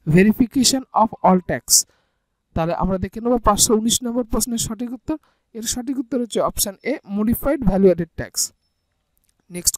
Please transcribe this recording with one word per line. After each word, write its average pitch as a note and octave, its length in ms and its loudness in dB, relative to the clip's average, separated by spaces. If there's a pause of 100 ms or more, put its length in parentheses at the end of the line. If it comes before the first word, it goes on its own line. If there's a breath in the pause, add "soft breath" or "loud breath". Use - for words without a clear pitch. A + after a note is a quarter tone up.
(160)
verification A#3 680 4 (200)
of A3 60 2 (180)
all F#3 120 6 (120)
tax। C3 140 -6 (920)
তাহলে E3+ 280 -2
আমরা F#3 220 -2
দেখে G3 200 -10
নেব B3 100 2 (140)
পাঁচশো G#3 320 2
উনিশ A3+ 160 0 (100)
নম্বর A#3 260 -4
প্রশ্নের A#3 340 -2
সঠিক A3+ 320 -8
উত্তর। D#4 180 -8 (420)
এর G#3+ 60 -10 (100)
সঠিক B3 280 -6
উত্তর B3 200 -4
হচ্ছে G#3 180 -4 (100)
অপশন - 240 -4 (180)
এ - 20 -2 (220)
মডিফাইড A#3+ 440 -2 (100)
ভ্যালু G3 200 4
অ্যাডেড E3+ 280 0
ট্যাক্স। G#2+ 220 -8 (1120)
নেক্সট F3 240 -4